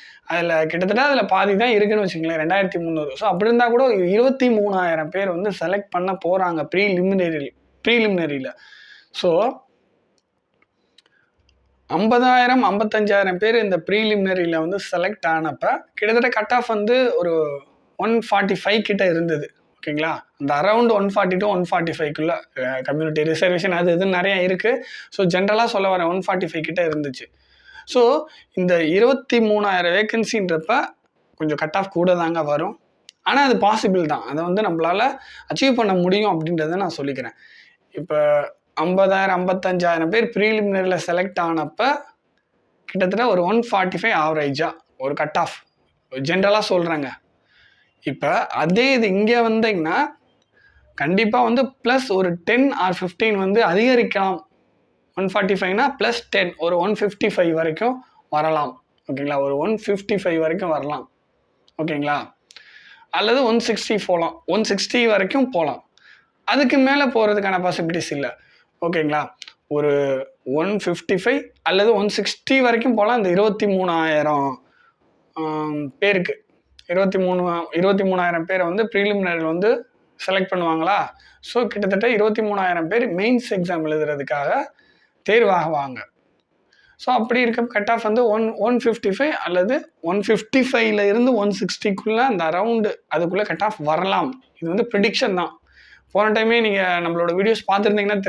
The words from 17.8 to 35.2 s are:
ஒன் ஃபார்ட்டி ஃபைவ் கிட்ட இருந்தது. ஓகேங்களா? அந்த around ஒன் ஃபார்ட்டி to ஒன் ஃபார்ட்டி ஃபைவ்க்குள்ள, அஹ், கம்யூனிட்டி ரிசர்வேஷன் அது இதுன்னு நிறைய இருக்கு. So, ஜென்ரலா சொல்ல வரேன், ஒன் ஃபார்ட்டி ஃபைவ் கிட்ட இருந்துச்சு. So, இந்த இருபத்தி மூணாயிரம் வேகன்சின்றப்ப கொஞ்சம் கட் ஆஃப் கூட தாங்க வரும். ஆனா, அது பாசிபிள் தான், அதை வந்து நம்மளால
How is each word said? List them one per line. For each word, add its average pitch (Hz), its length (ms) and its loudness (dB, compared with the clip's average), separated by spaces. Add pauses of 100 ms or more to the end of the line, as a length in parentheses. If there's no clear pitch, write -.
ஒன் 220 240 2 (100)
ஃபார்ட்டி 196 340 2
ஃபைவ் 208 160 2
கிட்ட 202 240 0
இருந்தது. 165 480 0 (180)
ஓகேங்களா? 151 480 -4 (200)
அந்த 143 160 -2
around 214 380 4
ஒன் 202 140 2
ஃபார்ட்டி 196 300 0
to 190 100 0
ஒன் 185 240 0
ஃபார்ட்டி 170 280 0
ஃபைவ்க்குள்ள, 156 420 -2 (140)
அஹ், 131 280 -4
கம்யூனிட்டி 151 400 -2
ரிசர்வேஷன் 175 480 0
அது 175 260 2
இதுன்னு 190 120 0
நிறைய 185 340 0
இருக்கு. 196 420 0 (240)
So, 196 180 -2
ஜென்ரலா 196 380 2
சொல்ல 196 320 0
வரேன், 170 120 0
ஒன் 185 180 -2
ஃபார்ட்டி 185 180 -2
ஃபைவ் 165 160 -6
கிட்ட 160 280 -2
இருந்துச்சு. 147 360 -6 (600)
So, 262 400 2 (300)
இந்த 180 300 2
இருபத்தி 233 560 2
மூணாயிரம் 202 520 2
வேகன்சின்றப்ப 214 920 0 (500)
கொஞ்சம் 156 220 -2
கட் 156 200 -4
ஆஃப் 190 140 -2
கூட 180 240 2
தாங்க 170 280 0
வரும். 151 380 -2 (420)
ஆனா, 254 200 2
அது 262 120 4
பாசிபிள் 196 520 2
தான், 151 160 -4
அதை 151 220 -6
வந்து 180 180 -2
நம்மளால 190 540 0 (320)